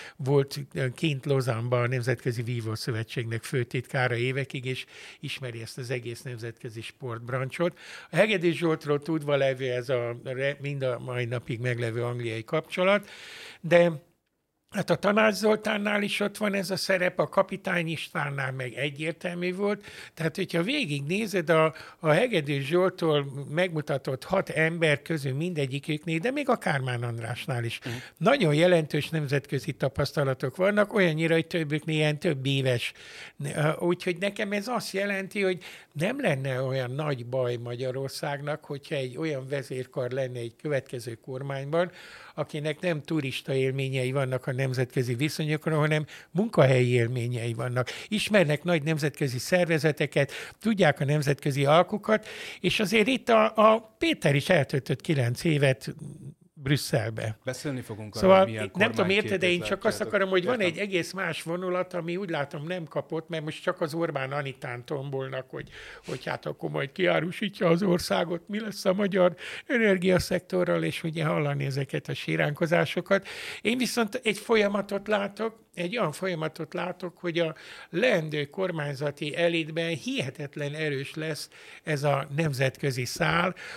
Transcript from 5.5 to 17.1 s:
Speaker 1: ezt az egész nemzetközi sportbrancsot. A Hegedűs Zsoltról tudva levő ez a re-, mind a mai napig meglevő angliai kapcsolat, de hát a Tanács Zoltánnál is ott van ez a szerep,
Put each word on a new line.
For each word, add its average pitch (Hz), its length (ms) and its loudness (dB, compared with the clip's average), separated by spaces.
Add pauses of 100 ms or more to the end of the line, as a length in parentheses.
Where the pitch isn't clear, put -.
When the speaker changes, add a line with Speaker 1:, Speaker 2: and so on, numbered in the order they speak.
Speaker 1:
ezt - 160 -12
az 123 120 -8
egész 120 320 -6
nemzetközi 117 600 -10
sportbrancsot. 127 960 -4 (320)
A 160 40 -2
Hegedűs 175 420 2
Zsoltról 151 440 0
tudva 147 340 0
levő 135 360 2
ez 123 180 -2
a 120 340 0
re-, 139 380 -4
mind 143 220 -4
a 123 160 0
mai 123 260 -4
napig 117 340 -4
meglevő 120 440 -2
angliai 117 400 -4
kapcsolat, 185 640 0 (520)
de 170 300 6 (840)
hát - 140 0
a 196 60 4
Tanács 214 400 4
Zoltánnál 208 640 2
is 202 180 -2
ott 202 180 -2
van 208 160 0
ez 190 160 -2
a 190 60 -2
szerep, 185 440 0